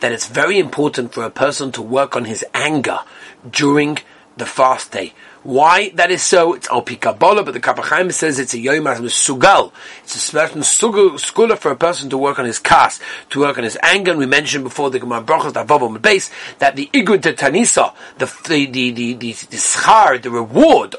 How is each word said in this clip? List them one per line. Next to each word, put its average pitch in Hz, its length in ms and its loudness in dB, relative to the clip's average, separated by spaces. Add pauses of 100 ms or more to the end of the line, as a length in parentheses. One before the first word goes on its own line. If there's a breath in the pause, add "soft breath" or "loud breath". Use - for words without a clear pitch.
that 120 120 -2
it's 113 140 -6
very 160 320 0
important 143 560 -2
for 117 100 -6
a 110 60 -8
person 135 420 -2
to 117 100 -8
work 131 320 -2
on 120 120 -4
his 110 260 -8
anger 135 480 -2 (500 loud breath)
during 147 480 0 (380 soft breath)
the 113 100 -10
fast - 460 0
day. 95 220 -8 (300 loud breath)
Why 165 460 2
that 175 200 0
is 175 120 -2
so, 170 320 4
it's - 160 -10
al 120 100 0
pi 123 140 -8
Kabbalah, 170 480 2
but 143 100 -8
the 120 80 -8
Kaf 123 160 0
HaChaim 156 380 0
says 151 240 -2
it's 127 160 -4
a 117 40 -6
yom 143 280 -2
ha'mesugal. 127 840 2 (300 loud breath)
It's - 140 -14
a - 20 -10
certain 151 440 -4
sugul, 196 580 2
skula 226 380 2
for 151 120 -2
a 131 60 -4
person 160 320 -2
to 131 80 -4
work 139 220 -2
on 127 80 -2
his 113 120 -4
kas, 139 400 2 (300 loud breath)
to 139 120 -4
work 143 180 0
on 120 60 -4
his 110 180 -6
anger. 185 280 2
And 160 80 0
we 139 60 2
mentioned 139 400 0
before 139 240 -4
the 127 100 -2
Gemara 120 220 -6
Brachos, 147 320 0
the 110 100 -4
Vav 147 200 2
Amud 110 160 -4
Beis, 196 320 2 (300 loud breath)
that 226 160 2
the 143 180 -6
Igud 208 260 2
de 156 140 0
Tanisa, 151 580 2 (240 loud breath)
the, 135 80 -4 (240)
the, 147 160 2
the, 127 280 -2
the, 120 200 -4
the, 120 200 -8
the - 260 -16
schar, 175 600 4
the 123 100 -8
reward 147 680 4